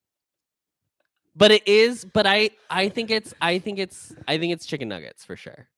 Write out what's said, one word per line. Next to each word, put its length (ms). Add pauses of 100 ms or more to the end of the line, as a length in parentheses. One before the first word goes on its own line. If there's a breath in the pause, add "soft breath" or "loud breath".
(1400)
But 140
it 160
is, 380
but 200
I, 260 (180)
I 180
think 240
it's, 300
I 180
think 180
it's, 360 (120)
I 120
think 160
it's 120
chicken 220
nuggets 380
for 100
sure. 320 (100)